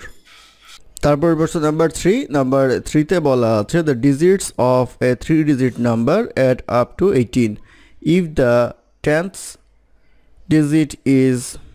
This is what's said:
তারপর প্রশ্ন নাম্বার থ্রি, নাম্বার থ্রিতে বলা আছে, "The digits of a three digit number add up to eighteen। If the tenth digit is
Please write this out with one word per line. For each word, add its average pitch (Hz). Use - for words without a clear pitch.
তারপর 147
প্রশ্ন 160
নাম্বার 156
থ্রি, 180
নাম্বার 135
থ্রিতে 151
বলা 123
আছে, 104
"The 135
digits 170
of 127
a -
three 156
digit 127
number 117
add 127
up 120
to 175
eighteen। 113
If 185
the 120
tenth 160
digit 151
is 127